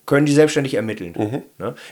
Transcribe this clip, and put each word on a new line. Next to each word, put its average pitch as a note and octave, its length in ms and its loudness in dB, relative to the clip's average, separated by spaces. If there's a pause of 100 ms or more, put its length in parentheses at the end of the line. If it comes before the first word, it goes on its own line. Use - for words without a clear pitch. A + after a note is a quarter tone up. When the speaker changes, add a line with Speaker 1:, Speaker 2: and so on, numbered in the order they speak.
Speaker 1:
können D3 220 2
die C#3+ 60 2
selbstständig D3 420 2
ermitteln. G#2 420 -6
Speaker 2:
Mhm. A2 260 -4 (220)
Speaker 1:
Ne? A2+ 100 -8 (180)